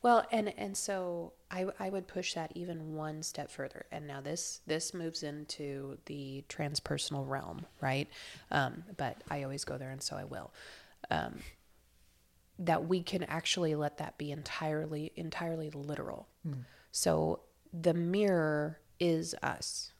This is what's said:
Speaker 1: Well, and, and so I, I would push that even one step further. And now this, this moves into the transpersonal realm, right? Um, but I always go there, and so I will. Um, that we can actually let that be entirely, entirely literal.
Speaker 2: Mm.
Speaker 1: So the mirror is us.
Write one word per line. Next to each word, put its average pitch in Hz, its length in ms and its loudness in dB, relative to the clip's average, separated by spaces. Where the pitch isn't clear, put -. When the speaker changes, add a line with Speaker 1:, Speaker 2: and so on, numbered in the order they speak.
Speaker 1:
Well, 240 300 10
and, 214 260 4
and 202 180 -4
so 180 560 -2
I, 185 160 0
I 190 100 -2
would 190 200 -2
push - 260 -2
that 165 200 -2
even 165 400 -4
one 156 280 -4
step - 280 -6
further. - 420 -6
And 151 140 -6
now 139 140 -6
this, 147 460 -4
this 156 260 0
moves 165 300 -4
into 143 840 -6
the 139 420 -8
transpersonal 143 760 -2
realm, - 380 -4
right? 135 280 2
Um, 139 340 2
but 123 340 -4
I 143 140 -2
always 139 200 -4
go 135 140 -4
there, 131 120 -6
and 135 120 -8
so - 140 -4
I 92 80 -6
will. - 280 -8
Um, 64 280 0
that 165 280 4
we 180 160 4
can 175 220 -2
actually 160 500 2
let 147 240 2
that - 200 -6
be 147 120 -4
entirely, 156 840 -2
entirely 165 540 -2
literal. 147 580 -6
Speaker 2:
Mm. 135 180 -4
Speaker 1:
So 160 500 4
the 165 220 4
mirror 170 840 4
is 165 420 4
us. - 580 -4